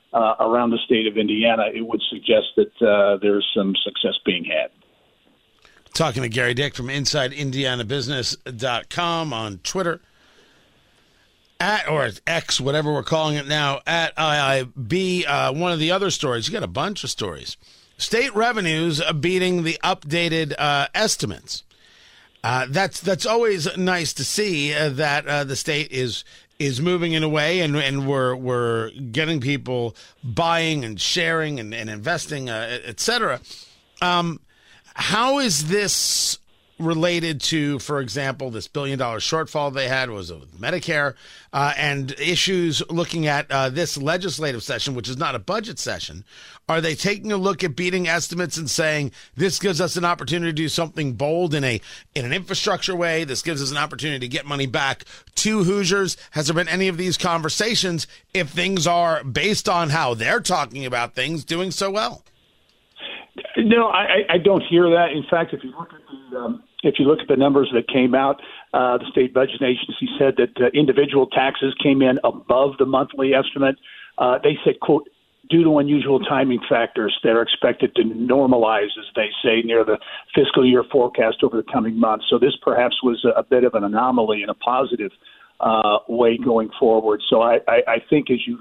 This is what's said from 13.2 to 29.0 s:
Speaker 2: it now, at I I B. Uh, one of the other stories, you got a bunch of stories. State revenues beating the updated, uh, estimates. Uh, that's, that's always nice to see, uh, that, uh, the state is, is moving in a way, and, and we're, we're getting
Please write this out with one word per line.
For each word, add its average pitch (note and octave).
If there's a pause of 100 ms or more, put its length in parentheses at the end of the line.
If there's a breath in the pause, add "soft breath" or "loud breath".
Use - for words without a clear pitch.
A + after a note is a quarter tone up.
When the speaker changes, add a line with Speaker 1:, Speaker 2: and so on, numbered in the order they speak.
Speaker 2:
it C#3+
now, C#3+
at E3
I D3
I C3
B. F3
Uh, C3+
one E3+
of E3
the D#3
other F#3+
stories, A#2+
you E3
got G#3
a -
bunch D3
of -
stories. D#2+ (420 soft breath)
State A#3+
revenues E3+ (200)
beating F3+
the D#3+
updated, D#3+
uh, C#3+
estimates. - (800 soft breath)
Uh, B2+
that's, F3
that's F3+
always G3+
nice F3+
to C#3
see, D3+
uh, D3+
that, C#3+
uh, C#3+
the C3+
state D3
is, B2+ (340 soft breath)
is C#3
moving E3+
in D#3+
a D#3
way, D#3
and, D3
and C#3
we're, C3
we're A#2+
getting C#3+